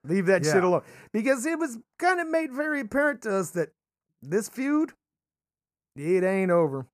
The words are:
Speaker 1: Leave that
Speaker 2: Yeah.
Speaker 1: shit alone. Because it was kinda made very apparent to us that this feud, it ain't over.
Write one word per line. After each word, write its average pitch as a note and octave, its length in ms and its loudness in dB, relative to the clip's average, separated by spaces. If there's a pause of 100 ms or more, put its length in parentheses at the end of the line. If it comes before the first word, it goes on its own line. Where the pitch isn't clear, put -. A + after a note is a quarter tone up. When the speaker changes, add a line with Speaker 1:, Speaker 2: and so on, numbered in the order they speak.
Speaker 1:
Leave F3 240 0
that F#3 160 4
Speaker 2:
Yeah. D3+ 100 2
Speaker 1:
shit F3+ 100 4
alone. F3+ 200 2 (300)
Because A#3+ 340 0
it E4 100 -2
was C4 220 -6 (200)
kinda F4 260 0
made D#4+ 280 -2
very D4 280 -4
apparent C4+ 420 -2
to G#3 100 -2
us F#3+ 180 -2
that E3 200 -4 (500)
this F3 280 -4
feud, C#4+ 440 -2 (1000)
it F3+ 280 0
ain't F#3+ 280 0
over. C#3 420 2